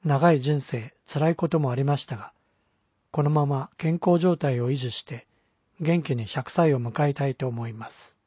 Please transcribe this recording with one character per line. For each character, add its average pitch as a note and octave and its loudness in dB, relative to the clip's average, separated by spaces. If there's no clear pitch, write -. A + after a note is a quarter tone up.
長 D#3 4
い C#3+ 4
人 C#3+ 0
生、 A#2 -8
辛 D#3 0
い E3 0
こ E3+ -2
と D#3+ 2
も C#3 0
あ A#2+ -2
り C3+ 0
ま C#3+ 2
し - -8
た B2 -8
が、 - -16
こ D3+ -2
の C#3+ 2
ま D3+ 2
ま C#3 -4
健 E3 -2
康 F3 6
状 F3 2
態 C3+ 0
を A#2+ 0
維 C#3 0
持 B2+ -4
し - -10
て - -14
元 E3 2
気 C3+ -2
に A2+ -4
百 - -6
歳 D#3+ 4
を B2 0
迎 A#2+ 0
え C#3 0
た C#3 -2
い C3 -2
と C3+ -6
思 A#2 -4
い A2+ -10
ま A2 -14
す。 - -20